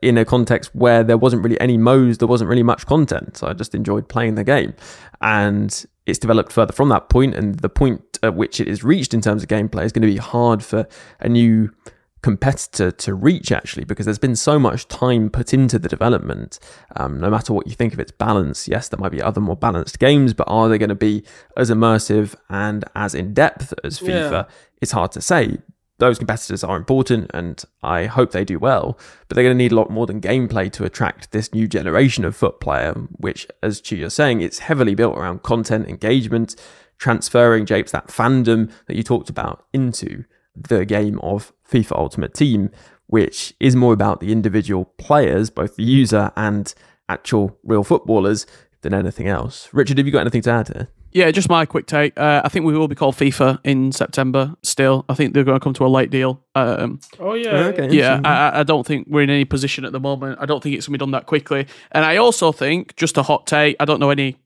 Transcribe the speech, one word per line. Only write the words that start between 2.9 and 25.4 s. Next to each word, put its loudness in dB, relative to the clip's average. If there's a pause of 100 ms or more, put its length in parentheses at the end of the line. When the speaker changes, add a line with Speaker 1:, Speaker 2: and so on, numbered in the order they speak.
Speaker 1:
So -8
I -4
just -10
enjoyed -4
playing -2
the -4
game. 0 (480)
And 0 (200)
it's -4
developed 0
further 2
from 2
that 0
point, 4
and -4
the -4
point 0 (220)
at 0
which -4
it -2
is -6
reached 0
in 0
terms 0
of -14
gameplay -2
is -2
gonna 2
be 2
hard 0
for -4 (320)
a -4
new 4 (540)
competitor -2
to -6
reach, 0
actually, -6
because -6
there's -2
been 0
so 2
much 0
time 0
put -4
into 2
the -6
development. -2 (380)
Um, -6
no -2
matter -2
what -2
you -10
think -2
of -12
its -8
balance, -2
yes, -4
there -8
might -4
be -8
other -2
more -2
balanced -4
games, 4
but -4
are 2
they 4
gonna 0
be 0 (320)
as 0
immersive 2 (160)
and -4 (120)
as -6
in-depth -2 (100)
as -10
Speaker 2:
Yeah. -6 (200)
Speaker 1:
fifa? -4 (340)
It's -6
hard -2
to -12
say. 0 (420)